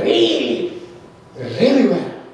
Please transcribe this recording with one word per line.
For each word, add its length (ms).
really, 800
really 520
well." 220